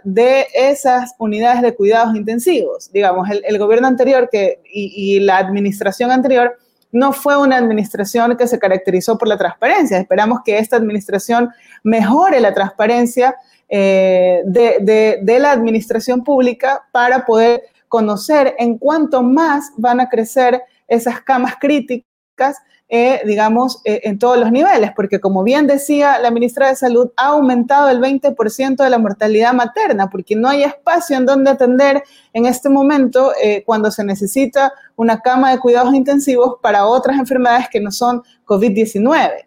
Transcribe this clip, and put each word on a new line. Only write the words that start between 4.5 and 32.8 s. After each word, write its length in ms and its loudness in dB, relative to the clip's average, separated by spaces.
y, 520 -4
y 40 2
la 160 2
administración 760 -2
anterior 460 2
no 220 0
fue 240 -2
una 220 2
administración 760 -2
que 120 0
se 100 -2
caracterizó 600 -2
por 100 -2
la 80 0
transparencia. 640 -2
Esperamos 460 0
que 140 0
esta 180 -2
administración 760 -2
mejore 560 2
la 140 2
transparencia, 840 0
eh, 800 2
de, 340 2
de, 400 2
de 180 2
la 140 2
administración 720 -2
pública 680 -2
para 360 0
poder 360 2
conocer 680 0
en 200 -2
cuánto 440 0
más 540 0
van 240 0
a 80 -2
crecer 520 0
esas 320 -2
camas 400 -2
críticas, 960 -4
eh, 360 0
digamos, 600 0
eh, 200 -2
en 140 -6
todos 200 2
los 140 2
niveles, 420 2
porque 240 -4
como 240 -2
bien 240 2
decía 520 0
la 120 0
ministra 380 0
de 80 0
Salud, 400 0
ha 120 0
aumentado 600 2
el 120 2
veinte 320 -2
por 180 -4
ciento 340 -2
de 60 2
la 80 2
mortalidad 540 0
materna, 560 -2
porque 280 -6
no 120 0
hay 140 0
espacio 540 -2
en 100 0
donde 240 2
atender 520 2
en 140 0
este 220 -2
momento, 640 2